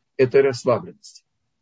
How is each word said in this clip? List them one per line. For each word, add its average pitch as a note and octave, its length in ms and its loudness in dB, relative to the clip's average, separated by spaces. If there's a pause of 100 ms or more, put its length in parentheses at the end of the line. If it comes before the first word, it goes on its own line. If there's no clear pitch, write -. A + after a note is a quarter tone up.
(160)
этой C3+ 260 2
расслабленности. A#2+ 800 -6 (380)